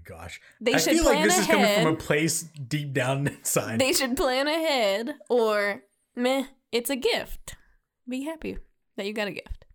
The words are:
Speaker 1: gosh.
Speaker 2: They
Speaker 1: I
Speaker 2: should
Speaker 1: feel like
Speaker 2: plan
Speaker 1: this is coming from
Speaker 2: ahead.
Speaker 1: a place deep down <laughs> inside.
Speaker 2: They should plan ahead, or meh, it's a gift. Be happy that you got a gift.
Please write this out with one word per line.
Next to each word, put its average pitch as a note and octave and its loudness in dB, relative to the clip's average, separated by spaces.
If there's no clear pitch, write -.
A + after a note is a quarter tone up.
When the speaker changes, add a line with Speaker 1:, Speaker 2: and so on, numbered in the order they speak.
Speaker 1:
gosh. F2 -16
Speaker 2:
They A#3+ 2
Speaker 1:
I - 4
Speaker 2:
should - 2
Speaker 1:
feel E4 4
like B4+ 6
Speaker 2:
plan D#4 4
Speaker 1:
this F4+ 6
is F#3+ 2
coming G#3+ 4
from G#3 6
Speaker 2:
ahead. G#3 4
Speaker 1:
a D#3+ 0
place D#3 0
deep D3 -6
down C3+ 0
<laughs> - -4
inside. - -2
Speaker 2:
They C4 0
should C4 0
plan C#4 0
ahead, C#4 0
or G#3+ 0
meh, C4 0
it's A#3 -2
a C#4 0
gift. - -4
Be B3+ -6
happy D#4+ -8
that G3+ -6
you G#3 -4
got G#3+ -4
a F#3 -8
gift. - -12